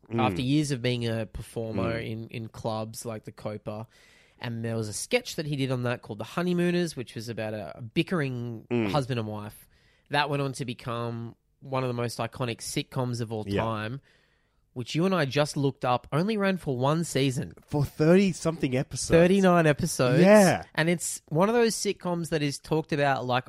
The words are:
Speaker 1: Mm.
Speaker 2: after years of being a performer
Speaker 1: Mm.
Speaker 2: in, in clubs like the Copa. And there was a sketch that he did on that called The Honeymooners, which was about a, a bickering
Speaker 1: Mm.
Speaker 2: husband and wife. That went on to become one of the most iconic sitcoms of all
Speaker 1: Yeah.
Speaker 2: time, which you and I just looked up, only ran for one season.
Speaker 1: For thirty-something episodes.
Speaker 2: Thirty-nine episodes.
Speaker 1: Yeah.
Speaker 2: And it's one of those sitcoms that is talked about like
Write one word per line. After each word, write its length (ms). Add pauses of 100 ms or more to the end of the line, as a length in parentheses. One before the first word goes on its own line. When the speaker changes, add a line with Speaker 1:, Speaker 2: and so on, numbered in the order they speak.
(120)
Speaker 1:
Mm. 80
Speaker 2:
after 220
years 280
of 120
being 260
a 160
performer 760
Speaker 1:
Mm. 120
Speaker 2:
in, 180
in 200
clubs 580
like 180
the 80
Copa. 540 (520)
And 240
there 140
was 120
a 40
sketch 440
that 100
he 100
did 160
on 120
that 180
called 160
The 60
Honeymooners, 720
which 200
was 160
about 240
a, 240
a 20
bickering 920
Speaker 1:
Mm. 200
Speaker 2:
husband 280
and 120
wife. 360 (440)
That 180
went 140
on 100
to 140
become 720 (240)
one 240
of 40
the 60
most 240
iconic 400
sitcoms 640
of 100
all 160
Speaker 1:
Yeah. 140
Speaker 2:
time, 400 (720)
which 220
you 100
and 80
I 100
just 320
looked 280
up, 280
only 240
ran 200
for 200
one 280
season. 500 (100)
Speaker 1:
For 200
thirty-something 920
episodes. 320
Speaker 2:
Thirty-nine 600
episodes. 520
Speaker 1:
Yeah. 440 (100)
Speaker 2:
And 160
it's 380
one 200
of 60
those 220
sitcoms 540
that 120
is 160
talked 340
about 320
like 240